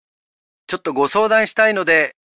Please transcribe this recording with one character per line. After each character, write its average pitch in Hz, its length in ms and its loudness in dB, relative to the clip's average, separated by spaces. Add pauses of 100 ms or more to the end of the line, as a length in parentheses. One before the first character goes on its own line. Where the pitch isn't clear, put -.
(680)
ち - 80 -8
ょ - 20 -6
っ - 40 -20
と 156 120 -8
ご 139 140 0
相 214 220 0
談 220 180 2
し - 80 -12
た 220 120 2
い 214 60 0
の 190 100 -4
で、 156 320 0 (220)